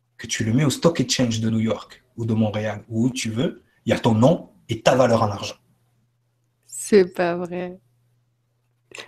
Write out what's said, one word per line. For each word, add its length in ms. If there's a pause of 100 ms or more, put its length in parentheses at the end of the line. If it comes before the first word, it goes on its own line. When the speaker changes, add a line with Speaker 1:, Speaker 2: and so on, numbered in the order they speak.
(160)
Speaker 1:
que 100
tu 180
le 80
mets 120
au 60
Stock 300
Exchange 400
de 100
New 100
York 420 (140)
ou 100
de 80
Montréal 540
ou 180
où 40
tu 200
veux, 320 (240)
il 40
y 20
a 80
ton 140
nom 360 (180)
et 140
ta 140
valeur 260
en 80
argent. 240 (1120)
Speaker 2:
C'est 480
pas 220
vrai. 420 (1300)